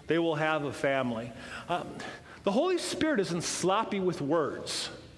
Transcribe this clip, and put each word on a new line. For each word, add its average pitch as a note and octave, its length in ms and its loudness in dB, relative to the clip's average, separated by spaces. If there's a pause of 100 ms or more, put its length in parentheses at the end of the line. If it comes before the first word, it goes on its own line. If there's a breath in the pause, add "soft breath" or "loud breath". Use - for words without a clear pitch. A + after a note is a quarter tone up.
They D#3 100 4
will E3 160 2
have D#3 300 2
a C3 80 -4
family. B2 580 0 (380 loud breath)
Um, - 180 -2 (580 loud breath)
the G3+ 80 4
Holy E4+ 260 4
Spirit D4 420 2
isn't E3+ 220 -2
sloppy G3+ 580 2
with F3 220 0
words. C3+ 680 0 (300)